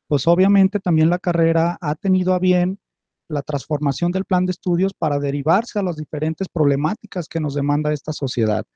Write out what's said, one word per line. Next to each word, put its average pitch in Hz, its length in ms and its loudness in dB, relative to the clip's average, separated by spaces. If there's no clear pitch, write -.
pues 143 200 0
obviamente 190 520 4
también 160 300 2
la 175 100 0
carrera 165 640 0
ha 160 140 -2
tenido 185 380 0
a 180 60 0
bien 180 400 2
la 151 140 -4
transformación 143 720 -2
del 185 140 -2
plan 185 200 0
de 180 60 -2
estudios 185 420 -2
para 143 260 -2
derivarse 147 600 -2
a 202 40 -2
las 180 120 -4
diferentes 156 520 -6
problemáticas 156 800 -2
que - 120 -6
nos 147 160 -4
demanda 147 380 -2
esta 147 200 -8
sociedad. 110 520 -2